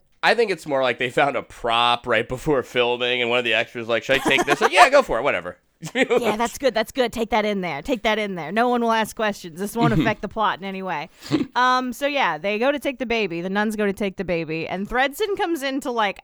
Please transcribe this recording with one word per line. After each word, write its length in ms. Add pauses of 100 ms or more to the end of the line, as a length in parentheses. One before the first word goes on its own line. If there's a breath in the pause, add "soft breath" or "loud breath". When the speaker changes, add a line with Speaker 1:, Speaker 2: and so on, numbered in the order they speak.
(220)
Speaker 1:
I 140
think 160
it's 160
more 160
like 160
they 100
found 260
a 60
prop 680
right 220
before 320
filming, 600
and 100
one 80
of 40
the 120
extras 260
was 80
like, 140
"Should 120
I 40
take 260
this?" 160
Like, 100
"Yeah, 180
go 120
for 160
it, 60
whatever." 340 (240)
<laughs> 120
Speaker 2:
Yeah, 440
that's 200
good, 160
that's 200
good. 180
Take 200
that 120
in 160
there. 220
Take 220
that 140
in 180
there. 180
No 160
one 120
will 120
ask 240
questions. 420
This 160
won't 160
Speaker 1:
Mm-hmm. 120
Speaker 2:
affect 180
the 80
plot 300
in 40
any 180
way. 280 (200 loud breath)
<laughs> 280
Um, 340
so 160
yeah, 300
they 200
go 140
to 80
take 200
the 60
baby. 360
The 80
nuns 260
go 100
to 60
take 240
the 80
baby, 420
and 220
Thredson 480
comes 260
in 200
to, 100
like, 320